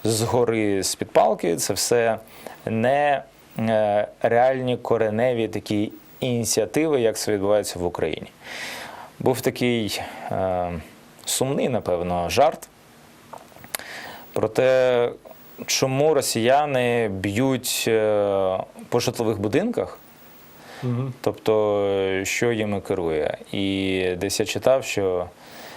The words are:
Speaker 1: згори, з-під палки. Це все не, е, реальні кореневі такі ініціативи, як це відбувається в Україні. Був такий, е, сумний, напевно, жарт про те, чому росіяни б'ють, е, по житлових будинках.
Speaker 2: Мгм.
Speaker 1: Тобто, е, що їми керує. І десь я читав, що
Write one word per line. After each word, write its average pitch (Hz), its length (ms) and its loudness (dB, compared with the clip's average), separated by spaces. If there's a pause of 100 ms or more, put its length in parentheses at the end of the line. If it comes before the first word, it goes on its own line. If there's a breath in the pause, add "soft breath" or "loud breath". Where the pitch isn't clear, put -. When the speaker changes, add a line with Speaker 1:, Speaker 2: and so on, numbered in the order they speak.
Speaker 1:
згори, 110 800 2
з-під - 280 -4
палки. 185 460 2
Це 135 180 -2
все 117 440 2 (480 loud breath)
не, 135 560 2 (360)
е, 107 500 2 (140)
реальні 123 540 2
кореневі 113 720 0
такі 104 440 -2 (280)
ініціативи, 127 800 0
як 110 160 2
це - 160 -2
відбувається 101 460 2
в 90 60 -2
Україні. 87 420 -2 (920 loud breath)
Був 120 220 0
такий, 120 600 -2 (300 loud breath)
е, 90 420 -2 (520 loud breath)
сумний, 143 440 -2
напевно, 90 600 -2
жарт 127 400 2 (1600 loud breath)
про - 160 0
те, 127 600 4 (560)
чому 139 480 2
росіяни 123 920 2
б'ють, 104 800 -2
е, 101 680 2 (300)
по 120 120 2
житлових 110 400 -2
будинках. 123 580 0 (840 loud breath)
Speaker 2:
Мгм. 127 380 -4
Speaker 1:
Тобто, 104 640 2
е, 95 380 0
що 120 280 0
їми 104 280 -2
керує. 82 580 -2 (140)
І 95 520 0 (140)
десь 98 220 -2
я 107 60 -2
читав, 123 380 2
що 92 420 -2 (500 loud breath)